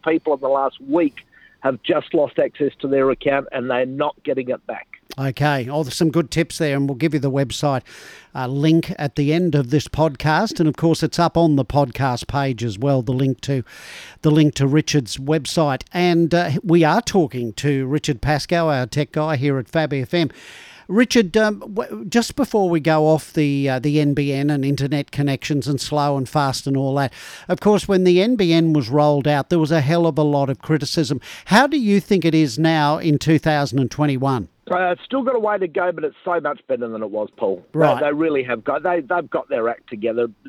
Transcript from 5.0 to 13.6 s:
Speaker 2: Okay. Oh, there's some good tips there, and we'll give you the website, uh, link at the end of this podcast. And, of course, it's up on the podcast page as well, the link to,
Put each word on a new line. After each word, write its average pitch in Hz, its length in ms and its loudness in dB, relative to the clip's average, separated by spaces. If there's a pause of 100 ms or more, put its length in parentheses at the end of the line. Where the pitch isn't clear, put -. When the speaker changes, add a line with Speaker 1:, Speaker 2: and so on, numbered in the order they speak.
Speaker 2:
Okay. 135 520 -2
Oh, 147 140 -2
there's 127 120 -8
some 165 160 2
good 160 180 0
tips 165 280 -4
there, 147 180 -2
and 139 140 0
we'll 135 80 -6
give 147 160 -2
you 151 80 0
the 139 100 -2
website, 135 520 -2 (520)
uh, 131 120 -6
link 156 500 2
at 143 180 -4
the 147 160 2
end 165 240 0
of 135 140 0
this 139 180 0
podcast. 156 720 -2
And, 165 80 2
of 156 80 0
course, 165 280 0
it's - 160 -2
up 170 180 2
on 165 180 4
the 139 80 2
podcast 131 640 -2
page 131 380 -4
as 104 120 -4
well, 135 240 0
the 127 120 -4
link 131 280 0
to, 135 220 -2 (600)